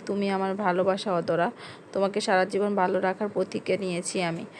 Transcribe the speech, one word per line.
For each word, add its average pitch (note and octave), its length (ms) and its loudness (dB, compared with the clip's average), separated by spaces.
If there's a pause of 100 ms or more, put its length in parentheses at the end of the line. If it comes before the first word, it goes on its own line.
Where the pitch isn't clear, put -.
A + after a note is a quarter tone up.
"তুমি G3+ 240 0
আমার F#3+ 260 0
ভালোবাসা F#3+ 580 0
অদরা, E3+ 380 2 (420)
তোমাকে G3 280 0
সারা F#3 240 4
জীবন G3+ 300 0
ভালো F#3 240 2
রাখার F#3+ 300 0
প্রতিজ্ঞা F#3+ 480 -2
নিয়েছি F#3 440 -2
আমি। E3+ 240 -2 (140)